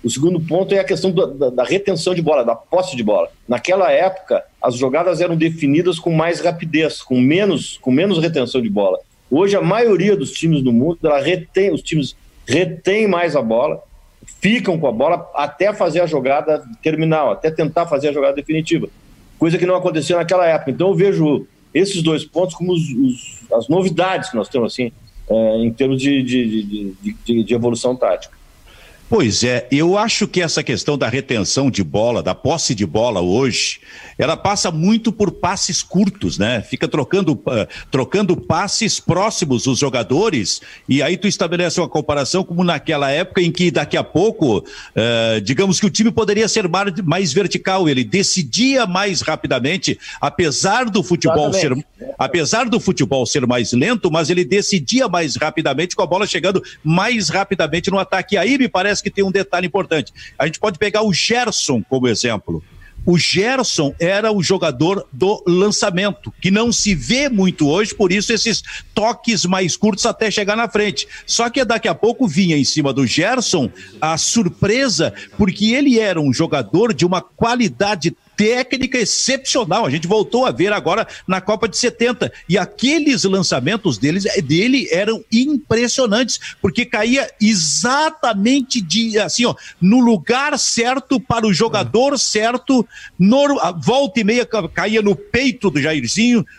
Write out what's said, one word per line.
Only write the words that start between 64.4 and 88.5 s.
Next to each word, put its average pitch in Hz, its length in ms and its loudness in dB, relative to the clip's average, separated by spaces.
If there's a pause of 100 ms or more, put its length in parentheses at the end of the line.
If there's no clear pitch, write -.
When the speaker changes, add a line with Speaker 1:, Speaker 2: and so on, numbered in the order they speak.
Speaker 2:
jogador 170 720 0
do 185 340 0
lançamento, 190 960 0
que 180 100 0
não 220 220 2
se 196 220 0
vê 220 340 0
muito 190 400 2
hoje, 196 260 0
por 190 160 2
isso 202 220 0
esses 220 300 -2 (320)
toques 226 500 0
mais 185 320 0
curtos 214 300 0
até 220 240 0
chegar 208 260 -2
na 233 120 -2
frente. 208 380 -2 (200)
Só 233 240 -2
que 269 160 0
daqui 220 220 0
a 175 60 0
pouco 233 320 0
vinha 165 300 2
em 139 80 4
cima 139 300 0
do 135 120 2
Gerson 175 640 0 (320)
a 160 160 0
surpresa, 208 960 0 (240)
porque 208 380 2
ele 269 240 4
era 202 200 0
um 147 140 2
jogador 160 640 0
de 139 100 0
uma 180 160 0
qualidade 196 960 -2 (200)
técnica 254 640 0
excepcional. 233 880 -2
A 143 40 -2
gente 170 180 -4
voltou 220 360 2
a 233 60 2
ver 160 220 0
agora 185 340 0 (180)
na 185 160 -2
Copa 208 280 -2
de 165 80 -8
setenta. 233 560 -2 (160)
E 180 100 2
aqueles 269 640 0
lançamentos 180 720 0
deles, 156 280 0 (180)
dele 190 480 2
eram 202 400 0
impressionantes, 240 1120 0 (200)
porque 202 240 0
caía 240 460 0 (100)
exatamente 240 1400 0